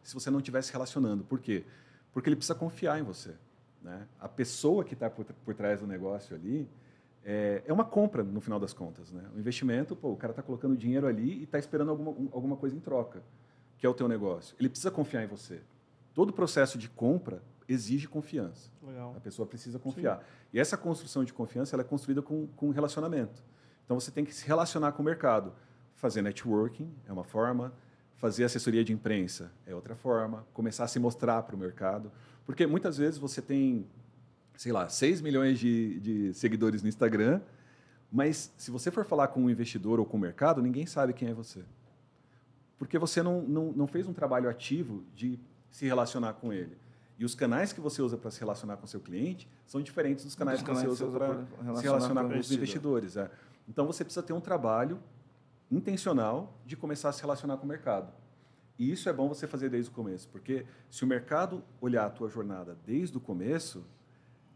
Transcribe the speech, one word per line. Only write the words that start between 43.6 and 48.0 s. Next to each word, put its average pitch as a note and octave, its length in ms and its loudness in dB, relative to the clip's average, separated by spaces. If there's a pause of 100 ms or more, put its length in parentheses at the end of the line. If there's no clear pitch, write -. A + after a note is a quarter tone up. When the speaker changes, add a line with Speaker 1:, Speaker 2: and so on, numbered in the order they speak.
Speaker 1:
não C#3 160 2
fez F3+ 200 -2
um F3+ 60 -4
trabalho B2+ 360 2
ativo A#2+ 540 -4 (120)
de B2 240 -4 (320)
se - 140 -6
relacionar A#2+ 480 2
com A2+ 200 -6
ele. F2 240 -6 (400)
E A2+ 60 -4
os A#2+ 100 0
canais C3+ 380 2
que - 80 -12
você D3 220 -2